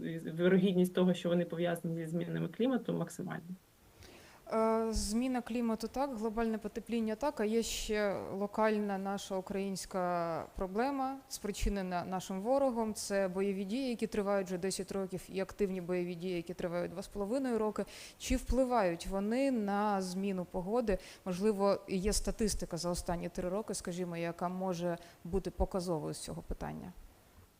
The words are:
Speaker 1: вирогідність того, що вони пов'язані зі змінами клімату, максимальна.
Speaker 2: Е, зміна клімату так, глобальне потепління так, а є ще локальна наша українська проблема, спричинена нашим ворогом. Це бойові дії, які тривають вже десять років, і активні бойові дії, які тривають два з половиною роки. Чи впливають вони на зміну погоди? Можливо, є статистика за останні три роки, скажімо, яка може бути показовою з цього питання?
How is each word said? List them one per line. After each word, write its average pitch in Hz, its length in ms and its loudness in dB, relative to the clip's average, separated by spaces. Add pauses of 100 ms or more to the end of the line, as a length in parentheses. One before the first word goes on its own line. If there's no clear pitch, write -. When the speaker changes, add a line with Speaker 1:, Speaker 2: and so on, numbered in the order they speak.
(380)
Speaker 1:
вирогідність 180 560 6
того, 180 200 6
що 175 140 -2
вони 175 160 4
пов'язані 170 500 -2
зі 165 120 -4
змінами 165 420 -2
клімату, 233 440 0
максимальна. 170 640 -6 (960)
Speaker 2:
Е, 220 400 4
зміна 226 480 0
клімату 226 480 0
так, 277 300 0
глобальне 220 400 0
потепління 220 560 -2
так, 294 260 -2
а 208 40 2
є 220 180 4
ще 208 540 0 (160)
локальна 202 680 2
наша 196 380 -4
українська 180 1080 -2 (100)
проблема, 262 600 0 (120)
спричинена 190 760 -2
нашим 185 360 -4
ворогом. 233 540 2
Це 196 340 0
бойові 196 360 0
дії, 254 240 -2
які 226 180 0
тривають 202 400 2
вже 185 120 -2
десять 190 340 -2
років, 190 400 -4
і 185 80 -2
активні 190 400 0
бойові 175 340 -2
дії, 175 220 -2
які 170 180 -4
тривають 175 380 -2
два 180 100 -8
з - 60 -12
половиною 226 500 0
роки. 214 260 0 (340)
Чи - 180 2
впливають 233 680 4
вони 214 440 2
на 202 520 2
зміну 185 480 -2
погоди? 202 480 2 (260)
Можливо, 196 540 4 (100)
є 196 240 2
статистика 190 640 0
за 175 140 -2
останні 175 380 -2
три 175 200 -4
роки, 202 260 -2
скажімо, 175 420 -4
яка 170 320 -2
може 180 480 0 (280)
бути 175 260 -4
показовою 175 640 0
з - 100 -10
цього 165 180 -8
питання? 156 500 -6 (680)